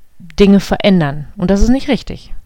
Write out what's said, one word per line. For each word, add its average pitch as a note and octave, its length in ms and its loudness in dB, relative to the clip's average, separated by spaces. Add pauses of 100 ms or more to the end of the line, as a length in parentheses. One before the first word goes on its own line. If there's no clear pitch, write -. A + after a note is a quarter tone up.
(400)
Dinge G3 200 6
verändern. D#3 680 -2 (100)
Und F3+ 140 -4
das G3+ 100 0
ist A3 80 4
nicht C4+ 200 0
richtig. - 440 -6 (120)